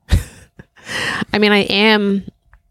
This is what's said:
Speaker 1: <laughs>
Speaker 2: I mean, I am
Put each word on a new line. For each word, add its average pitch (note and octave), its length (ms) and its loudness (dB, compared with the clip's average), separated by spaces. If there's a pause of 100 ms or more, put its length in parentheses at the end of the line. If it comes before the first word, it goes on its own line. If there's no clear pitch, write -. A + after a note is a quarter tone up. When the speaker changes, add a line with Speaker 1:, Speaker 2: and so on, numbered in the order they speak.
Speaker 1:
<laughs> - 1200 -6
Speaker 2:
I G#3 60 0
mean, G#3 140 4
I G#3 120 4
am G3+ 600 0 (460)